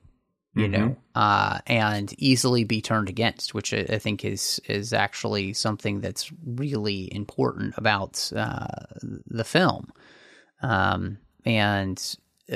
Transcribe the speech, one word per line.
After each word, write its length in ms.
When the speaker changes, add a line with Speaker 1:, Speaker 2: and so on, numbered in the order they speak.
Speaker 1:
you 140
Speaker 2:
Mm-hmm. 60
Speaker 1:
know, 240
uh, 500
and 540
easily 460
be 160
turned 260
against, 460
which 200
I, 160
I 100
think 260
is, 420
is 240
actually 640
something 480
that's 280
really 720
important 600
about, 580
uh, 320
the 180
film. 480
Um, 580
and 720